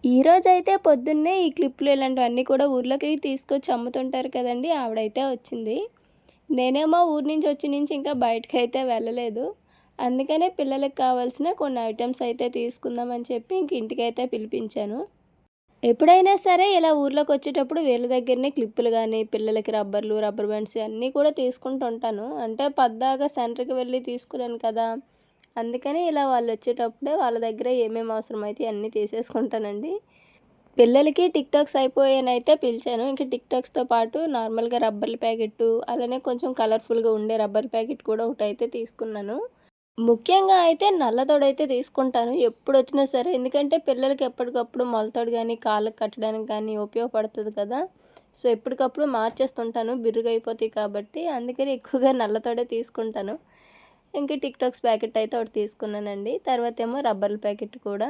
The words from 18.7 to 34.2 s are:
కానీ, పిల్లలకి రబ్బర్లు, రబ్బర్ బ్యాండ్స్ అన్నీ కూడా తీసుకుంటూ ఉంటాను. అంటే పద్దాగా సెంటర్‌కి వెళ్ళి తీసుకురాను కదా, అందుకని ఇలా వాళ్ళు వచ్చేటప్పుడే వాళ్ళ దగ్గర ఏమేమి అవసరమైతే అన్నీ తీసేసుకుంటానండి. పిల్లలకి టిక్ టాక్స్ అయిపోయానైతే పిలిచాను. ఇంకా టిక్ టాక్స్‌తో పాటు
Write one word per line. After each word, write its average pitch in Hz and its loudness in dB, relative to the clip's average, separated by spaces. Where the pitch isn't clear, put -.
కానీ, 220 0
పిల్లలకి 220 -2
రబ్బర్లు, 208 -2
రబ్బర్ 208 -2
బ్యాండ్స్ 214 -6
అన్నీ 220 -4
కూడా 294 4
తీసుకుంటూ 262 -4
ఉంటాను. 226 -4
అంటే 226 -4
పద్దాగా 262 2
సెంటర్‌కి 247 -4
వెళ్ళి 254 -4
తీసుకురాను 240 -8
కదా, 226 0
అందుకని 247 -4
ఇలా 294 0
వాళ్ళు 240 0
వచ్చేటప్పుడే 240 -4
వాళ్ళ 233 0
దగ్గర 226 -4
ఏమేమి 226 -4
అవసరమైతే 214 -6
అన్నీ 208 -6
తీసేసుకుంటానండి. 220 -4
పిల్లలకి 285 6
టిక్ 285 0
టాక్స్ 294 2
అయిపోయానైతే 262 4
పిలిచాను. 233 -2
ఇంకా 269 -4
టిక్ - -6
టాక్స్‌తో 254 -2
పాటు 233 2